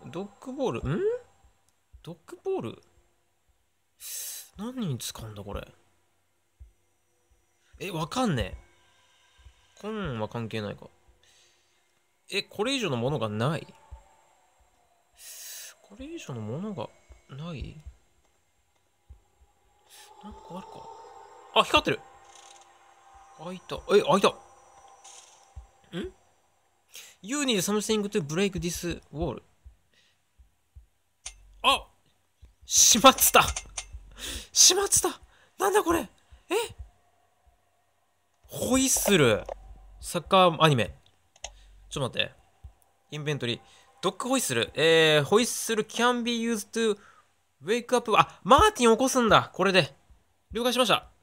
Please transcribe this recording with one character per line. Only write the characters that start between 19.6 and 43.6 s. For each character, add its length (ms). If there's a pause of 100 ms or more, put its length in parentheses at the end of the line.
な 80
ん 40
か 40 (120)
あ 100
る 60
か。 220 (680)
あ、 100
光 160
っ 40
て 80
る。 80 (1400)
開 140
い 40
た。 160 (200)
え、 60
開 160
い 20
た。 80
ん？ 1800 (1120)
You 220
need 180
something 460
to 140
break 380
this 400 (100)
wall. 320 (2250)
あ！ 240 (800)
し 320
ま 120
っ 40
て 180
た。 100 (1120)
し 220
ま 100
っ 60
て 100
た。 180 (400)
な 120
ん 20
だ 100
こ 120
れ。 60
え？ 60 (2500)
ホ 300
イ 60
ッ 80
ス 260
ル。 260 (600)
サ 180
ッ 80
カ 220
ー 120
ア 60
ニ 80
メ。 180 (920)
ち 100
ょ 80
っ 40
と 80
待 60
っ 40
て。 40 (800)
イ 80
ン 60
ベ 100
ン 40
ト 80
リ 100
ー。 40 (420)